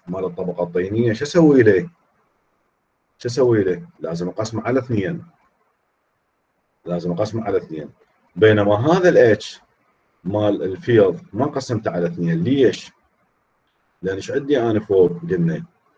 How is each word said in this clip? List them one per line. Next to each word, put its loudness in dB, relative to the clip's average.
مال -6
الطبقة -6
الطينية -2
شو -6
أسوي 6
له؟ 4
شو -8
أسوي 2
له؟ -4
لازم -6
أقسمه -8
على -2
اثنين. -4
لازم -6
أقسمه -4
على -2
اثنين. -10
بينما 4
هذا 2
ال 6
H -14
مال -2
الفيلد 2
ما -2
قسمته -6
على -2
اثنين. -4
ليش؟ 0
لأن -6
إيش -10
عندي 0
أنا 0
فوق؟ 4
قلنا -2